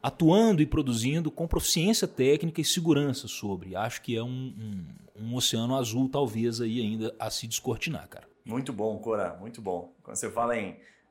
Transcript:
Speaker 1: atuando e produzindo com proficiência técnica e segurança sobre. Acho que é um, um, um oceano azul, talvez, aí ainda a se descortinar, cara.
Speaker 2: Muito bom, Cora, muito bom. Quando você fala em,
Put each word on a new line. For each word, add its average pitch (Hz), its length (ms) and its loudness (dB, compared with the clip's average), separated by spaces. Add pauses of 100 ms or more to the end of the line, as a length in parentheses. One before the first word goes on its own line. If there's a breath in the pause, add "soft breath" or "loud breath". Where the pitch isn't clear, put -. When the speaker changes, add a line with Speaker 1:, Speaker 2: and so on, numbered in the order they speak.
Speaker 1:
atuando 175 580 6
e 151 60 6
produzindo 139 640 0
com 165 160 -6
proficiência 180 600 2
técnica 151 520 2
e 147 40 0
segurança 147 640 2
sobre. 92 480 -6
Acho 110 260 -4
que 113 140 -4
é 113 60 -2
um, 117 40 -6
um, 110 580 -8 (300)
um 113 220 -6
oceano 123 400 0
azul, 127 320 0
talvez, 117 520 0
aí 117 200 -2
ainda 110 380 -2
a 110 120 -4
se - 160 -8
descortinar, 113 640 -6
cara. - 180 -20 (180)
Speaker 2:
Muito 131 280 -6
bom, 107 260 -2
Cora, 104 400 -2
muito 113 240 -14
bom. 90 400 -6
Quando 107 140 -12
você 110 120 -4
fala 117 280 0
em, 98 200 -6 (340 soft breath)